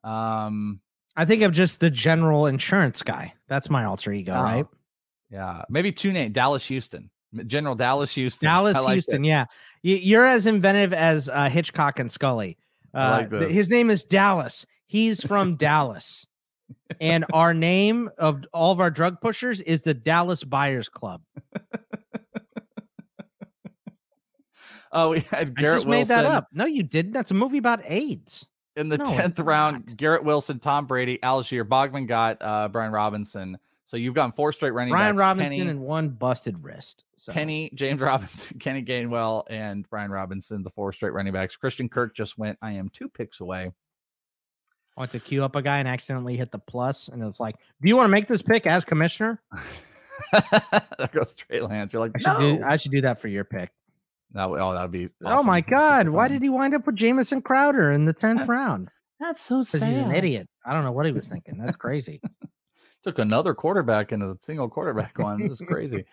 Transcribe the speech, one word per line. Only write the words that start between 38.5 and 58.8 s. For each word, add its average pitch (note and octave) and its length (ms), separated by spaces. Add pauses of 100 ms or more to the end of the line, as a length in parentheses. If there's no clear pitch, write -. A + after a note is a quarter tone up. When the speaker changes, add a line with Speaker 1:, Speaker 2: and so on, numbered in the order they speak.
Speaker 1:
Kenny C3+ 240
Gainwell, A#2 640
and G#2 400
Brian G#2 220
Robinson, G2 520
the F#2 60
four G2 240
straight - 200
running G2 200
backs. F#2+ 220
Christian B2+ 340
Kirk B2 260
just - 220
went, G#2+ 240
"I A2 120
am F#2+ 160
two - 200
picks - 300
away." F#2 320 (1300)
Speaker 2:
I - 40
went B2+ 120
to A#2+ 60
queue C#3 240
up C3+ 120
a C#3+ 60
guy C#3+ 180
and C3 80
accidentally B2+ 480
hit B2 160
the G#2+ 80
plus, B2 480
and B2 140
it A2 40
was G2+ 140
like, A2 160 (260)
"Do D3 60
you G#3+ 80
wanna B3 140
make G3+ 180
this A3 140
pick A3 260
as E3+ 160
commissioner?" E3+ 580 (100)
Speaker 1:
<laughs> - 100 (720)
That - 800
goes C#3 200
Trey - 280
Lance. G#2 320
You're A2+ 80
like, A2+ 140
Speaker 2:
I A#2 40
should - 200
do, D3 200
Speaker 1:
"No." - 80
Speaker 2:
I D3 100
should C#3+ 140
do C#3 100
that B2+ 200
for A#2 60
your G2+ 160
pick. F#2 280 (640)
Speaker 1:
That F#2+ 160
would, D#2 100
oh, F#2+ 140
that'd F2+ 180
be F2+ 160 (160)
Speaker 2:
Oh - 40
Speaker 1:
awesome. B3+ 180
Speaker 2:
my F3+ 160
Speaker 1:
That'd - 60
be - 80
Speaker 2:
God, C#4 340
why E3+ 140
Speaker 1:
fun. B3+ 80
Speaker 2:
did C#4 100
he C4+ 80
wind C4+ 260
up C#4+ 100
with B3+ 100
Jamison B3 460
Crowder C4+ 500
in D3 140
the D#3+ 80
tenth A3+ 260
Speaker 1:
That, C4 100
Speaker 2:
round? A#3 400 (300)